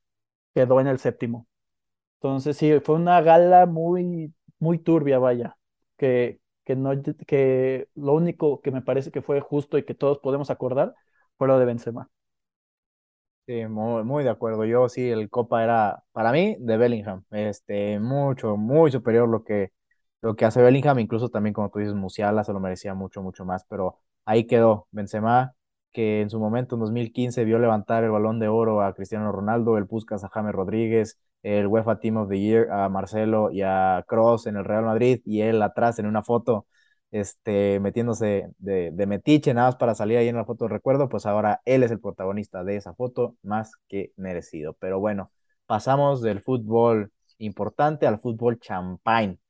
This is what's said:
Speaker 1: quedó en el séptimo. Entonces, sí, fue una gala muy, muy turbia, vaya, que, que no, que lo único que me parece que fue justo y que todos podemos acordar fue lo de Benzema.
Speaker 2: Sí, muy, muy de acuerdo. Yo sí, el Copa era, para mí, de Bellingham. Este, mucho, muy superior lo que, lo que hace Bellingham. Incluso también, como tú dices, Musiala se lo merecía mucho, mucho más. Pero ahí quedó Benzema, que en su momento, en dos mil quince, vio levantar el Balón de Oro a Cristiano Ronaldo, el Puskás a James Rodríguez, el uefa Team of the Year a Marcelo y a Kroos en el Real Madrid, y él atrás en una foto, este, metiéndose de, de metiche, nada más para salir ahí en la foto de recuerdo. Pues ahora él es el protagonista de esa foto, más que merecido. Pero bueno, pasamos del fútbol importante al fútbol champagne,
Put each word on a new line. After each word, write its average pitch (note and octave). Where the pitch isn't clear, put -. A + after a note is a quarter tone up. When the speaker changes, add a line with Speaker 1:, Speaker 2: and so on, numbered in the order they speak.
Speaker 1:
quedó C3
en C#3
el C3+
séptimo. A#2+
Entonces, C3+
sí, D3+
fue D3+
una F3
gala F3
muy, E3+
muy D#3+
turbia, D3+
vaya, B2
que, B2
que C3+
no, C3+
que C3
lo C#3+
único D#3+
que C3+
me C3
parece C3+
que C3+
fue C#3+
justo D3
y C3+
que A#2+
todos C#3
podemos C#3
acordar C3+
fue C3
lo C3+
de B2+
Benzema. A#2
Speaker 2:
Sí, A#2
muy, A2
muy C#3+
de B2
acuerdo. A2
Yo A#2+
sí, B2
el A2
Copa A#2
era, A2+
para A2+
mí, F#3+
de A2+
Bellingham. G#2+
Este, G#2
mucho, B2+
muy C#3
superior A#2
lo A2
que, G2+
lo A2+
que A#2
hace A#2+
Bellingham. C3+
Incluso A#2
también, G#2+
como G2+
tú -
dices, G#2
Musiala G#2
se G#2+
lo G2
merecía F#2+
mucho, F#2+
mucho F#2
más. F#2
Pero F#2+
ahí A#2
quedó A2+
Benzema, A2
que G#2+
en G#2
su A2
momento, A#2+
en A#2
dos A2
mil A#2
quince, B2
vio A2
levantar A2+
el A2+
Balón A2
de A2
Oro A2
a G2
Cristiano G#2+
Ronaldo, A2
el G#2
Puskás G#2+
a G#2
James G#2+
Rodríguez, A2
el G#2
uefa G#2+
Team A2
of G#2
the G2
Year A2
a G2
Marcelo G#2+
y G2
a F#2
Kroos A2+
en G#2
el G2
Real G#2+
Madrid, A#2
y G#2+
él A2
atrás A#2
en G#2
una G#2+
foto, A#2
este, G2+
metiéndose G#2
de, F#2
de F#2+
metiche, C#3
nada A#2+
más B2+
para A#2
salir A2
ahí A#2
en A#2+
la A2+
foto A2+
de G#2
recuerdo. C3+
Pues A2
ahora G#2+
él C3
es A#2
el G2
protagonista F#2+
de G2+
esa F#2
foto, B2
más G#2+
que G2
merecido. E2
Pero F#2+
bueno, G2+
pasamos C3+
del G#2
fútbol A2+
importante C#3+
al G#2+
fútbol A#2
champagne, F#2